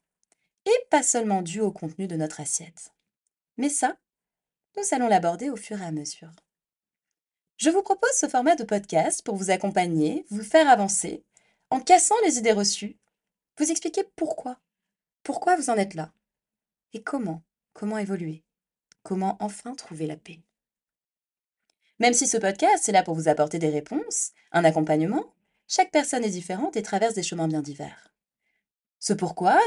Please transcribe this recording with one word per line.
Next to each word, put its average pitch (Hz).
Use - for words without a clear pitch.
Et 494
pas 285
seulement 214
dû 175
au 202
contenu 190
de 170
notre 156
assiette. -
Mais 269
ça, 370
nous 403
allons 247
l'aborder 180
au 240
fur 202
et 180
à 165
mesure. 151
Je 277
vous 381
propose 466
ce -
format 269
de 240
podcast 208
pour 208
vous 190
accompagner, 185
vous 208
faire 311
avancer, 202
en 254
cassant 359
les 269
idées 220
reçues, 202
vous 302
expliquer 330
pourquoi, -
pourquoi 359
vous 285
en 220
êtes 196
là, 160
et 220
comment, 175
comment 214
évoluer, 170
comment 190
enfin 208
trouver 160
la 156
paix. 165
Même 240
si 262
ce 226
podcast 220
est 202
là 208
pour 170
vous 160
apporter 151
des 160
réponses, 233
un 170
accompagnement, 160
chaque 370
personne 269
est 214
différente 185
et 214
traverse 214
des 196
chemins 165
bien 156
divers. 143
C'est -
pourquoi, 190